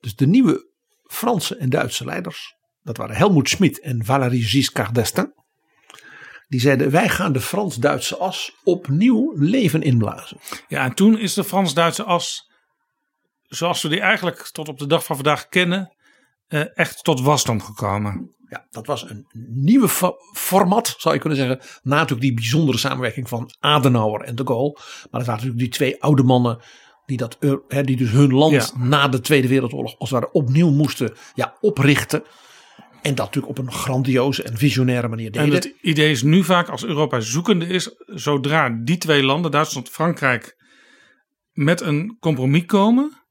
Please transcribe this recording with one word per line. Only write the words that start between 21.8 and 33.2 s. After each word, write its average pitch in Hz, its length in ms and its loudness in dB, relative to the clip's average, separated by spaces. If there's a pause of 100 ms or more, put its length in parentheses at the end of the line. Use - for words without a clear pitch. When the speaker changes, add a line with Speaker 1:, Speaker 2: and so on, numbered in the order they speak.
Speaker 1:
na 135 120 0
natuurlijk 147 260 0
die 127 140 0
bijzondere 117 440 0
samenwerking 127 500 -4
van 117 300 -8
Adenauer 123 640 2
en 120 140 -10
de 127 120 -6
Gaulle. 131 260 -2
Maar - 480 -12
dat 120 60 -4
waren - 0 -
natuurlijk 117 320 -4
die 123 100 0
twee 135 340 -2
oude 139 200 4
mannen 123 400 4 (440)
die 131 100 -6
dat, 113 240 -8
eh, 143 140 2 (140)
hè, 139 140 -2
die 131 140 0
dus 117 140 0
hun 131 220 6
land 147 200 4
Speaker 2:
Ja. 127 260 0
Speaker 1:
na 139 300 2
de 127 120 0
Tweede 135 280 2
Wereldoorlog 127 500 -2
als - 120 -8
het 127 100 0
ware - 120 -6
opnieuw 151 380 4
moesten, 139 440 0 (200)
ja, - 260 -6
oprichten. 147 640 2 (800)
En 147 120 -2
dat - 120 -4